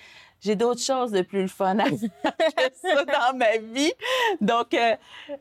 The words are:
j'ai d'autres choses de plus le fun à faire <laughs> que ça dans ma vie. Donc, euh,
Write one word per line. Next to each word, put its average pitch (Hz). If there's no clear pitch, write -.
j'ai 208
d'autres 233
choses 254
de 190
plus 196
le 190
fun 190
à 208
faire 269
<laughs> 226
que 349
ça 311
dans 262
ma 226
vie. 226
Donc, 233
euh, 233